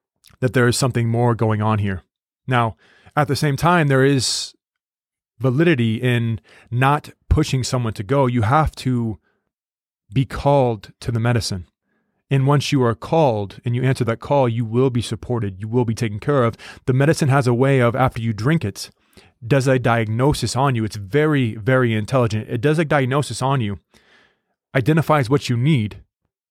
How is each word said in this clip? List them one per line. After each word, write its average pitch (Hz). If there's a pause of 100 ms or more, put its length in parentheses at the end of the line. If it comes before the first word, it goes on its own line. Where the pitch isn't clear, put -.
(400)
that 127
there 123
is 120
something 120
more 117
going 107
on 110
here. 101 (460)
Now, 120 (400)
at 147
the 139
same 143
time, 165
there 135
is - (840)
validity 123
in 117 (300)
not 135 (180)
pushing 135
someone 117
to -
go. 131
You 123
have 139
to 117 (920)
be 131
called 127 (100)
to 123
the 117
medicine. 110 (640)
And 135
once 143
you 139
are 117
called 117
and 120
you 123
answer 127
that 113
call, 139
you 117
will 123
be 117
supported. 107
You 107
will 120
be 113
taken 107
care 143
of. 113 (300)
The 127
medicine 139
has 139
a 123
way 135
of, 120
after 127
you 113
drink 123
it, - (560)
does 131
a 131
diagnosis 117
on 135
you. 113
It's 104
very, 131
very 123
intelligent. 107
It 120
does 151
a 165
diagnosis 135
on 135
you, 101 (920)
identifies 147
what 139
you 123
need, 120 (500)